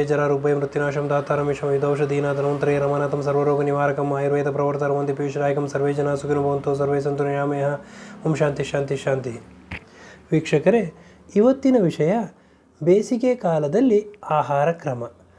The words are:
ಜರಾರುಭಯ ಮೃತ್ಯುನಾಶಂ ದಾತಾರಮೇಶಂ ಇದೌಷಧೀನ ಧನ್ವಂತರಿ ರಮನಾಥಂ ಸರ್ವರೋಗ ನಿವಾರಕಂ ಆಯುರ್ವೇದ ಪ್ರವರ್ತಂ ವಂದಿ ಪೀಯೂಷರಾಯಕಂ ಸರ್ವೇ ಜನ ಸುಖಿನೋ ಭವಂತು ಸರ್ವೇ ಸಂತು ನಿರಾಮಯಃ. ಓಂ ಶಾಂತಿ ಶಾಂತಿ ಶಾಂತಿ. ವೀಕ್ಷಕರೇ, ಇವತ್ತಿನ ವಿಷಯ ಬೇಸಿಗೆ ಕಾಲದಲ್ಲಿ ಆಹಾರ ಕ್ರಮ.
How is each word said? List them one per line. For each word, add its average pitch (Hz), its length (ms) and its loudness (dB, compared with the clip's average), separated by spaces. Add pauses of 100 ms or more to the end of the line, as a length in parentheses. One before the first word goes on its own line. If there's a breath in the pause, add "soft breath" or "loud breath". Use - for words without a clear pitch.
ಜರಾರುಭಯ 143 480 2
ಮೃತ್ಯುನಾಶಂ 143 560 -2
ದಾತಾರಮೇಶಂ 143 600 0
ಇದೌಷಧೀನ 143 640 0
ಧನ್ವಂತರಿ 143 440 0
ರಮನಾಥಂ 143 460 0
ಸರ್ವರೋಗ 143 400 2
ನಿವಾರಕಂ 143 500 0
ಆಯುರ್ವೇದ 143 380 0
ಪ್ರವರ್ತಂ 143 400 0
ವಂದಿ 143 220 0
ಪೀಯೂಷರಾಯಕಂ 143 540 -2
ಸರ್ವೇ 143 260 -2
ಜನ 143 220 0
ಸುಖಿನೋ 143 280 -2
ಭವಂತು 139 320 0
ಸರ್ವೇ 143 260 0
ಸಂತು 143 220 -2
ನಿರಾಮಯಃ. 143 480 0 (540 loud breath)
ಓಂ 156 100 0
ಶಾಂತಿ 143 280 0
ಶಾಂತಿ 143 340 -2
ಶಾಂತಿ. 131 360 -2 (1000 loud breath)
ವೀಕ್ಷಕರೇ, 160 520 2 (520 loud breath)
ಇವತ್ತಿನ 262 460 4
ವಿಷಯ 165 320 2 (680 soft breath)
ಬೇಸಿಗೆ 220 540 2
ಕಾಲದಲ್ಲಿ 196 680 2 (280)
ಆಹಾರ 147 420 2
ಕ್ರಮ. 135 300 -6 (380 soft breath)